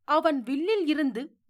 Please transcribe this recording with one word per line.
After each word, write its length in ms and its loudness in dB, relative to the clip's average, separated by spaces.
அவன் 380 2
வில்லில் 440 -2
இருந்து 520 -2